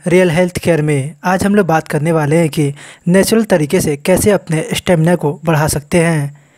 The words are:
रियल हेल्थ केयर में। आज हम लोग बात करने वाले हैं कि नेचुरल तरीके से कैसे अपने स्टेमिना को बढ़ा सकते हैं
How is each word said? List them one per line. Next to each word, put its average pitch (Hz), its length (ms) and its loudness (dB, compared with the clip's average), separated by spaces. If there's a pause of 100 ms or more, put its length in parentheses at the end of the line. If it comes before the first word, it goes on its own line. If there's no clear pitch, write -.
रियल 180 240 2
हेल्थ 180 260 -2
केयर 165 240 0
में। 151 420 -2
आज 185 220 -2
हम 202 100 0
लोग 202 120 2
बात 160 200 0
करने 156 240 -2
वाले 156 260 0
हैं 165 120 2
कि 143 240 -2 (340)
नेचुरल 190 380 2
तरीके 170 360 0
से 147 160 -2
कैसे 185 340 0
अपने 160 420 -2
स्टेमिना 175 420 0
को 151 160 -2 (140)
बढ़ा 156 220 0
सकते 151 300 -4
हैं 160 440 -2 (160)